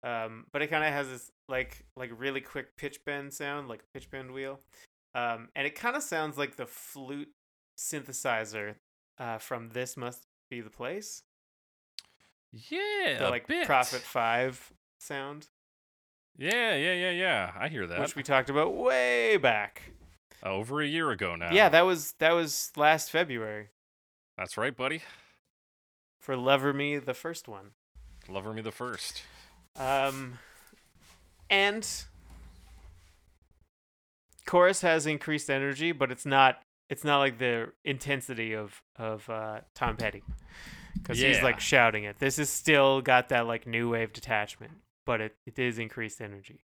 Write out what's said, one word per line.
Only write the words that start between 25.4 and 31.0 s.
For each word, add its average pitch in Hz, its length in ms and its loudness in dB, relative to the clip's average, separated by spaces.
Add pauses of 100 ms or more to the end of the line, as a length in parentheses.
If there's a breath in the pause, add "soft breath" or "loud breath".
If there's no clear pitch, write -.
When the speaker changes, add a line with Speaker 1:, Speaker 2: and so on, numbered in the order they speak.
Speaker 1:
For 135 160 -6
Lover 135 360 4
Me, 143 240 -2
the 127 180 -6
first - 320 -10
one. 101 280 -16 (540)
Speaker 2:
Lover 98 260 -8
Me 110 80 -8
the 107 100 -8
first. - 500 -8 (540 loud breath)
Speaker 1:
Um, 135 640 0 (1120 loud breath)